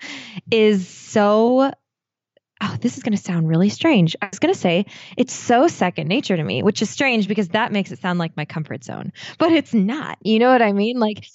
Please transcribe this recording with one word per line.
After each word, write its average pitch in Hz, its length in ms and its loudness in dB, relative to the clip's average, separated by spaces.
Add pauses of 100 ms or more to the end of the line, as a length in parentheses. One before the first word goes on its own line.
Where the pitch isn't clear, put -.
(520)
is 214 360 2
so, 226 840 2 (920)
oh, - 180 -4
this 247 180 -4
is 254 60 -18
gonna 214 140 -2
sound 170 300 -2
really 170 220 2
strange. 208 520 2
I 202 100 -8
was - 80 -12
gonna 370 140 2
say 175 320 0 (320)
it's 254 160 0
so 247 340 2
second 175 400 -2
nature 202 300 0
to 151 60 -2
me, 113 200 -4
which 208 180 0
is 208 80 -2
strange 233 380 0
because 196 220 -2
that 214 220 0
makes 196 200 -4
it - 80 -14
sound 180 200 -4
like 165 180 -4
my 151 80 -6
comfort - 380 -10
zone, - 280 -10 (260)
but 320 140 2
it's 302 220 0
not. 220 480 -2
You 220 180 2
know 247 120 6
what 247 100 6
I 208 120 2
mean? 220 260 -2
Like, 214 360 -4